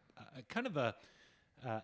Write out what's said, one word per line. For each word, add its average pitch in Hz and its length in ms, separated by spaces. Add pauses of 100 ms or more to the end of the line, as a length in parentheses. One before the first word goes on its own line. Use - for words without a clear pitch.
(380)
a 127 60
kind 247 240
of 170 100
a 117 180 (680)
uh, 110 200